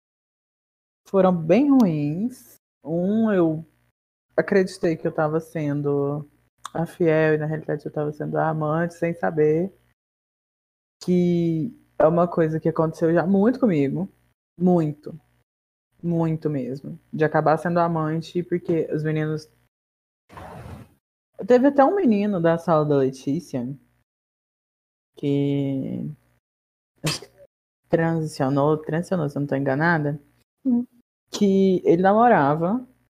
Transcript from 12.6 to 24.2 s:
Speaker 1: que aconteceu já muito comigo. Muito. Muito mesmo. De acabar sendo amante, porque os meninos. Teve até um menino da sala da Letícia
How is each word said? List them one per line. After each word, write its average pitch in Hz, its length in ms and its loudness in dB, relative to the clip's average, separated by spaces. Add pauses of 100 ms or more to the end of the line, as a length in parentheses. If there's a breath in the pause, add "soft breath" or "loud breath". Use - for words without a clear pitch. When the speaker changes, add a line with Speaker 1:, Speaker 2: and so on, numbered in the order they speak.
Speaker 1:
que - 80 0
aconteceu 160 460 0
já 165 120 2
muito 202 320 2
comigo. 151 480 0 (520)
Muito. 170 600 0 (840)
Muito 165 480 -2
mesmo. 143 480 -8 (140)
De 151 120 0
acabar 151 320 2
sendo 175 240 -2
amante, 165 640 -2
porque 170 500 -2
os 151 100 -2
meninos. 156 480 -4 (2000)
Teve 247 220 6
até 285 160 4
um 349 120 2
menino 208 440 2
da 165 180 4
sala 160 260 2
da 147 120 2
Letícia 135 720 -2 (1500)